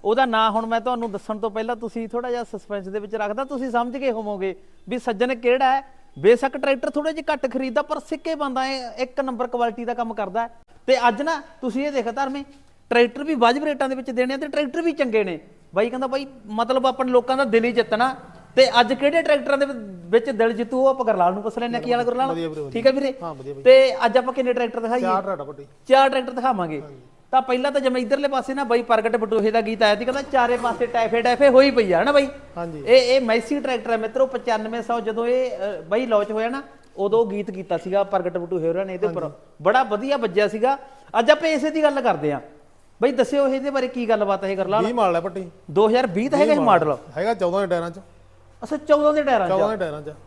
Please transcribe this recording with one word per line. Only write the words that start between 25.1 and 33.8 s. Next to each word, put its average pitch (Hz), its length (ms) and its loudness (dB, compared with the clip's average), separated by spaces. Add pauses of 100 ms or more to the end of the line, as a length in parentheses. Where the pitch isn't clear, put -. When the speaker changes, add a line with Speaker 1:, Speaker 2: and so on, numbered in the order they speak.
Speaker 2:
ਟਰੈਕਟਰ 185 220 -6
ਵੱਡੇ। 143 220 -16 (220)
Speaker 1:
ਚਾਰ 269 200 8
ਟਰੈਕਟਰ 254 240 -2
ਦਿਖਾਵਾਂਗੇ। 196 480 -2
Speaker 2:
ਹਾਂਜੀ। 143 160 -18 (340)
Speaker 1:
ਤਾਂ 262 120 4
ਪਹਿਲਾਂ 262 300 0
ਤਾਂ 285 80 2
ਜਿਵੇਂ 254 220 0
ਇੱਧਰਲੇ 277 260 0
ਪਾਸੇ 269 260 -2
ਨਾ 277 100 -2
ਬਾਈ 240 180 2
ਪ੍ਰਗਟ 226 340 0
ਬਟੂਹੇ 214 340 0
ਦਾ 226 100 2
ਗੀਤ 220 220 -2
ਆਇਆ 208 140 4
ਸੀ, 233 80 -6
ਕਹਿੰਦਾ, 262 180 -4
"ਚਾਰੇ 247 340 0
ਪਾਸੇ 233 300 -2
ਟੈਫੇ 233 360 0
ਟੈਫੇ 247 260 4
ਹੋਈ 269 220 8
ਪਈ 220 220 2
ਆ," 170 100 4
ਹਨਾ 285 100 0
ਬਾਈ? 277 160 4 (280)
Speaker 2:
ਹਾਂਜੀ। 165 300 -10
Speaker 1:
ਇਹ, 254 160 8
ਇਹ 254 180 4
ਮੈਸੀ 233 400 0
ਟਰੈਕਟਰ 240 300 -4